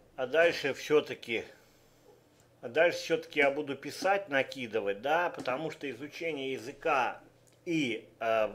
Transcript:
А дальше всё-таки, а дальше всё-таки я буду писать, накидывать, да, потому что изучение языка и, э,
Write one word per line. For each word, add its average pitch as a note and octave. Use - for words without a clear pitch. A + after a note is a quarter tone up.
А C3
дальше D3
всё-таки, B2+
а B2
дальше E3
всё-таки D#3+
я C#3
буду C#3
писать, F#3
накидывать, A2+
да, E3
потому C#3+
что C#3
изучение C3+
языка B2
и, C#3+
э, A2